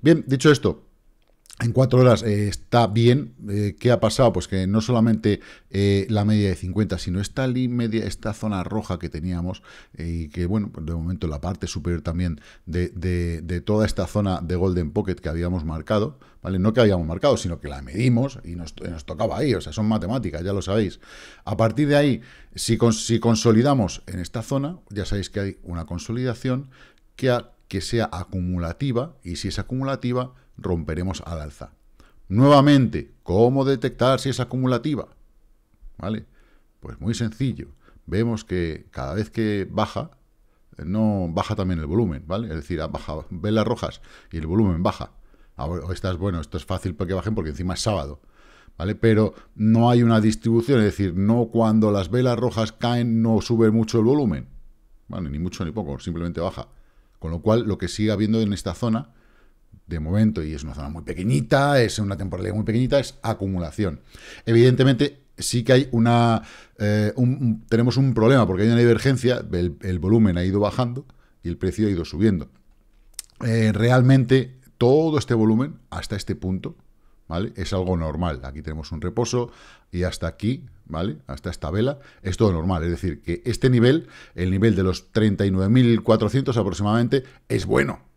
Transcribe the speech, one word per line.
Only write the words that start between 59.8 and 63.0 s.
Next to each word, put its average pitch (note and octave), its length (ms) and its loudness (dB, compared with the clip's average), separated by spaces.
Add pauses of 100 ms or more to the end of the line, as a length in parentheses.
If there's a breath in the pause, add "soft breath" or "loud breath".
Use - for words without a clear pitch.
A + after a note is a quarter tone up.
de E2 140 -6
momento, F2+ 440 2
y D#2 100 -6
es D2 100 -10
una D2+ 100 -10
zona C#2+ 160 -10
muy D#2+ 140 -12
pequeñita, C#3 760 0
es A2 200 0
una G2 180 -4
temporalidad F#2+ 380 -6
muy G#2+ 80 -2
pequeñita, B2+ 360 2
es - 220 -6